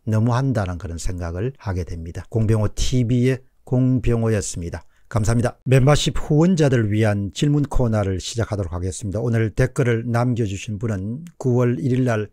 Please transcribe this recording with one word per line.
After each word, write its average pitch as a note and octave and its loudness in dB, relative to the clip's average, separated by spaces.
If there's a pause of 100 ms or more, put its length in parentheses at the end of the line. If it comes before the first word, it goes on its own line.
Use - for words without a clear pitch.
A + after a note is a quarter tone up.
너무한다는 A2 0
그런 E2 -10
생각을 F2+ -6
하게 F2+ -6
됩니다. E2+ -10
공병호 A2 0
티비의 B2+ 2 (240)
공병호였습니다. A2+ 0 (240)
감사합니다. A#2 0
멤버십 C3+ 4
후원자들을 D3 2
위한 G#2 0
질문 D3 2
코너를 G#2+ 2
시작하도록 G2+ -4
하겠습니다. F#2 -6
오늘 A2+ 0
댓글을 A#2+ 0
남겨주신 A2+ -2
분은 A2 -6 (100)
구월 B2 0
일일 B2+ 0
날 A2 -2